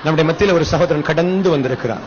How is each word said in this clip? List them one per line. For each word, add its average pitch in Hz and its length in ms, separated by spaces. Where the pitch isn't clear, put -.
"நம்முடைய 156 280
மத்தியில 190 220
ஒரு 165 120
சகோதரன் 165 360
கடந்து 180 480
வந்திருக்கிறான்" 131 580